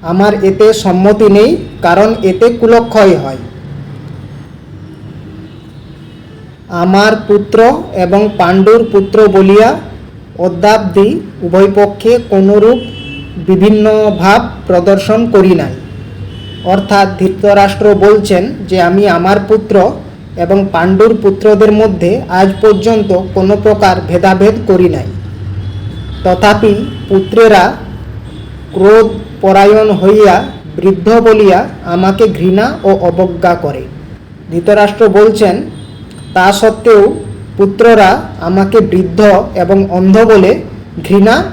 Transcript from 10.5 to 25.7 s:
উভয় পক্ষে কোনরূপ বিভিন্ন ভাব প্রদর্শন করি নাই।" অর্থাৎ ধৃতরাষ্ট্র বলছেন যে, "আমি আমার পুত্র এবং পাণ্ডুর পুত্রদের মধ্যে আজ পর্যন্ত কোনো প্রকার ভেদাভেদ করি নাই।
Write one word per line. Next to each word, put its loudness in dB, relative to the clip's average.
উভয় 2
পক্ষে 0
কোনরূপ 2
বিভিন্ন 2
ভাব 0
প্রদর্শন 0
করি 4
নাই।" -4
অর্থাৎ 0
ধৃতরাষ্ট্র 2
বলছেন 2
যে, -2
"আমি 2
আমার 0
পুত্র 2
এবং -2
পাণ্ডুর 2
পুত্রদের 2
মধ্যে 0
আজ 2
পর্যন্ত 2
কোনো 0
প্রকার 2
ভেদাভেদ 2
করি 2
নাই। -4